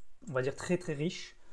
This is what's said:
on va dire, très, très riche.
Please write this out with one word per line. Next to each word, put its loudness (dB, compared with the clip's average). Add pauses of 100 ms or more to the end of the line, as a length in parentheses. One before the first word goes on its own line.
(300)
on -4
va 4
dire, 4
très, 2
très 0
riche. -2 (160)